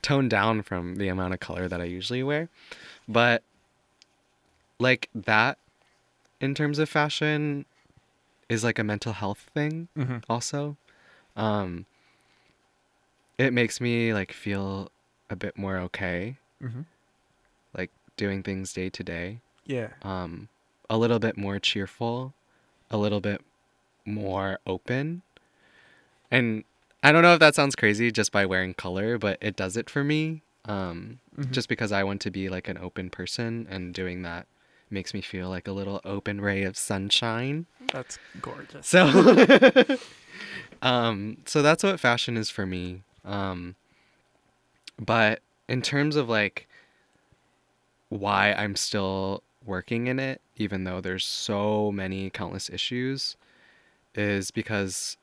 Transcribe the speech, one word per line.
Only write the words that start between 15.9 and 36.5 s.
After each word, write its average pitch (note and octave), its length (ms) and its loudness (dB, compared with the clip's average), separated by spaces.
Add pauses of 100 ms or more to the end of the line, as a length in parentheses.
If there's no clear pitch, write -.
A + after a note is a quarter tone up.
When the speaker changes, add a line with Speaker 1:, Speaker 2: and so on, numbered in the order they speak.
Speaker 2:
Mm-hmm. B2 200 -10 (920)
Speaker 1:
Like, F#2 140 -8 (260)
doing G2 260 -4
things F#2+ 300 -8
day F#2 180 -6
to - 140 -12
day. F2 340 -10 (280)
Speaker 2:
Yeah. A#2+ 220 -6 (140)
Speaker 1:
Um, F#2 460 -8 (400)
a A2+ 100 0
little A#2 220 2
bit A2 180 -2
more G2+ 220 -4
cheerful, A#2+ 720 -4 (580)
a A2+ 60 -2
little G#2 240 0
bit G2+ 200 -4 (640)
more G2 640 -4
open. C3+ 560 -4 (1080)
And A#2 340 0 (380)
I D3 100 10
don't E3 100 8
know F3 120 10
if D#3+ 60 4
that D#3 140 8
sounds C#3 220 2
crazy A2 340 2
just G#2+ 220 -2
by G2+ 120 2
wearing F#2 300 -2
color, G2 420 -4
but G2+ 240 -2
it G#2+ 160 -6
does F#2+ 200 -4
it A2+ 120 -6
for C#3+ 140 -4
me. D#3 400 -2 (220)
Um, G2 560 -8 (180)
Speaker 2:
Mm-hmm. C3 140 -6
Speaker 1:
just B2+ 160 -4
because A2 240 -2
I G2 100 2
want G2 200 -2
to G#2 80 -4
be, F#2+ 200 -6
like, F#2 180 -6
an F#2 80 -8
open F#2 320 -10
person, A#2 600 -8
and F2+ 240 -8
doing F2+ 280 -6
that F2 240 -10 (440)
makes G2 240 -8
me G2+ 60 -6
feel F#2 280 -8
like F#2 200 -8
a G2+ 40 -6
little G2 320 -6
open G2+ 360 -6
ray G2 240 0